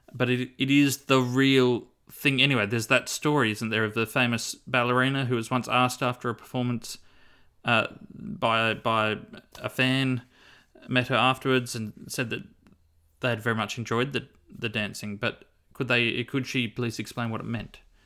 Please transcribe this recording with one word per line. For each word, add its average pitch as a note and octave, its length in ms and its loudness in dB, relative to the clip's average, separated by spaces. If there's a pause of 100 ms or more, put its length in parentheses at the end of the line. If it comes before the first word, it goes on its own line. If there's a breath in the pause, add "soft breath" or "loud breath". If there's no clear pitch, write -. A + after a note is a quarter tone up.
(140 soft breath)
But B2 160 0
it, B2 280 0
it C3+ 120 0
is C#3+ 360 4
the C3 140 6
real B2+ 680 4 (220)
thing C3+ 300 0
anyway. C3 260 4
There's A2 200 -2
that B2+ 220 2
story, C#3+ 420 2
isn't A2 200 -4
there, A2 140 2
of G#2+ 100 -4
the A2+ 120 0
famous A#2+ 480 -2
ballerina B2+ 720 0
who B2 100 0
was A2+ 160 -2
once B2+ 160 0
asked B2 360 0
after B2 260 -2
a A2+ 60 -4
performance, B2 640 -6 (640 soft breath)
uh, A#2 240 2 (260)
by, A2+ 600 0
by G#2+ 440 0 (420)
a - 80 -6
fan, C3 540 0 (640 soft breath)
met B2+ 200 0
her C3 80 2
afterwards B2+ 580 2
and A2 180 -8 (140)
said A#2+ 240 -6
that - 140 -8 (760)
they B2+ 80 -2
had A2 140 -2
very A2+ 140 0
much G#2+ 200 -4
enjoyed A#2+ 360 -2
the, C3 160 -6 (280)
the A#2 120 -6
dancing, G#2 480 -6
but - 280 -6 (300)
could B2+ 140 -4
they, A#2+ 360 2
could C3 220 -4
she B2 220 -2
please A#2 300 -4
explain A#2 320 -6
what A2 100 -4
it - 60 -10
meant? A2 320 -8 (280 soft breath)